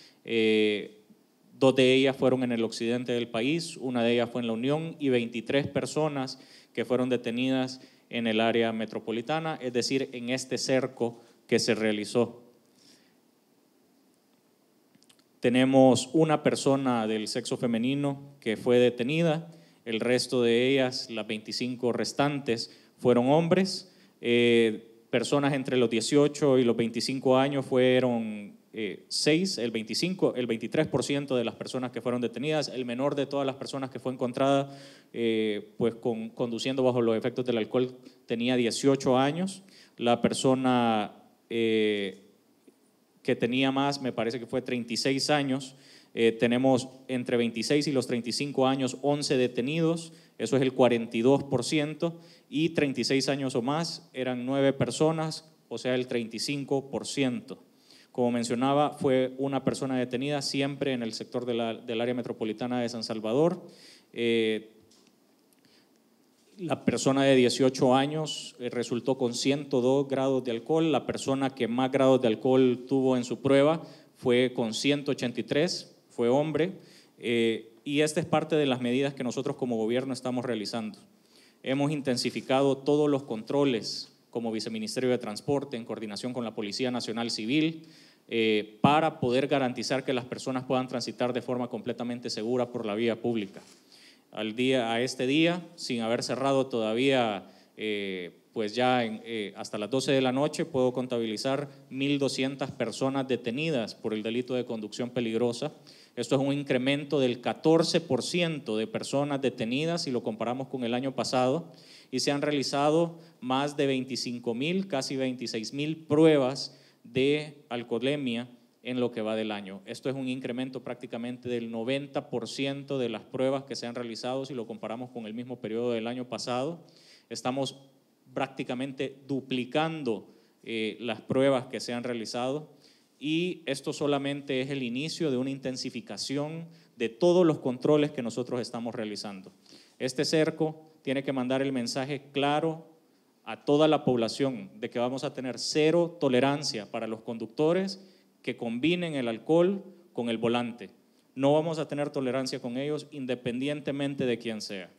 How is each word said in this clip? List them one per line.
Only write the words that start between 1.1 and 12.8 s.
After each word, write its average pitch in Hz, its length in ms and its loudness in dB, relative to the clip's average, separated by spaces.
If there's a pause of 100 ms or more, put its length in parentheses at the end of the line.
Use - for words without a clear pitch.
dos 131 180 6
de 127 180 8
ellas 135 240 4
fueron 131 260 4
en 123 80 0
el 117 140 0
occidente 120 480 -2
del 120 160 -2
país, 139 480 -2
una 123 260 -2
de 120 120 4
ellas 120 140 2
fue 123 120 -4
en 120 60 -4
La 113 60 0
Unión 143 460 -2
y 143 80 0
veintitrés 123 600 0
personas 139 720 -2 (320)
que 117 100 -2
fueron 127 240 0
detenidas 127 720 -2 (300)
en 117 180 -2
el 110 140 2
área 113 320 4
metropolitana, 120 880 -4
es 127 100 -4
decir, 131 400 0
en 120 200 -6
este 127 260 -4
cerco 127 640 0 (260)
que 117 120 4
se 113 160 2
realizó. 107 680 0 (3000)